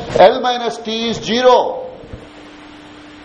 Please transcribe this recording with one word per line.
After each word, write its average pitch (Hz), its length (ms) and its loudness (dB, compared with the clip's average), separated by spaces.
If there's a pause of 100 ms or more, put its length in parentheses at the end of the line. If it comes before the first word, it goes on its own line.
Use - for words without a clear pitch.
(180)
L 214 160 8
minus 240 560 -4
T 226 240 -4
is 151 140 -8
zero. 247 440 2 (1500)